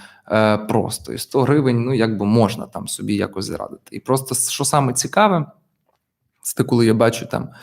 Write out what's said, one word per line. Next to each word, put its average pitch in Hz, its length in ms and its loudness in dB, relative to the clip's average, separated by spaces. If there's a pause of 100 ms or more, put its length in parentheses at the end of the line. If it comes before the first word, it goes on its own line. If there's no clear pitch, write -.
(320)
е, 107 260 4
просто. 107 540 -4
І 110 60 -8
сто - 240 -2
гривень, 127 420 2
ну, 131 100 -2
якби 110 320 0
можна 107 400 2
там - 220 -12
собі 104 260 -6
якось 98 300 -4
зарадити. - 520 -12
І - 40 -14
просто 131 340 -2
с-, - 160 -4
що - 140 -4
саме 135 280 2
цікаве, 190 540 2 (1000)
це - 80 -6
те, - 80 2
коли 120 220 2
я 110 80 4
бачу 113 320 2
там - 220 -6 (140)